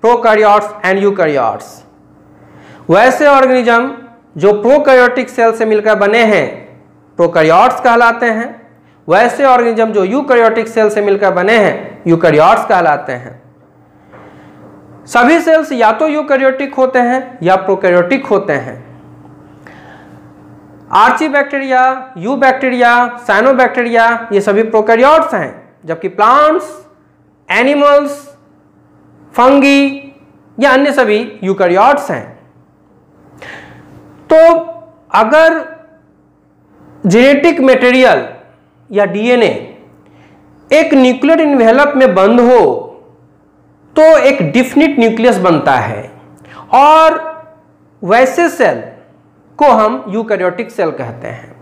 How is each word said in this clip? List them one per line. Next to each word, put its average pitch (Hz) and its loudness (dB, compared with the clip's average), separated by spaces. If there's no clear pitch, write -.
prokaryotes 214 2
and 190 -2
eukaryotes। 147 -2
वैसे 254 2
organism 254 2
जो 196 2
prokaryotic 254 2
cell 226 0
से 226 -4
मिलकर 214 0
बने 208 0
हैं, 190 0
prokaryotes 170 2
कहलाते 233 0
हैं। 226 -4
वैसे 240 0
organism 233 0
जो 196 -2
eukaryotic 233 0
cell 220 -2
से 208 -4
मिलकर 196 0
बने 196 0
हैं, - -4
eukaryotes 165 2
कहलाते 156 -2
हैं। - -16
सभी 254 0
cells 320 0
या 226 0
तो 311 -2
eukaryotic 277 -4
होते 262 0
हैं 254 -4
या 185 2
प्रोकैरियोटिक 185 -2
होते 190 -4
हैं। 127 -8
Archibacteria, 262 -2
eubacteria, 254 0
cyanobacteria, 233 0
ये 196 0
सभी 208 0
prokaryotes 226 2
हैं, 151 -6
जबकि 165 -10
plants, 277 0
animals, 285 0
फंगी 277 0
या 262 0
अन्य 277 0
सभी 220 0
यूकैरियोट्स 190 0
हैं। 117 -12
तो 320 4
अगर 302 2
जेनेटिक 269 2
मटेरियल 254 2
या 202 0
डीएनए 214 0
एक 311 2
न्यूक्लियर 269 2
एनवेलप 285 2
में 254 2
बंद 202 2
हो 240 4
तो 311 6
एक 269 2
डेफिनेट 254 0
न्यूक्लियस 226 0
बनता 156 0
है 107 -6
और 311 4
वैसे 254 0
सेल 139 -2
को 294 4
हम 220 0
यूकैरियोटिक 208 -6
सेल 175 -6
कहते 123 -14
हैं। - -18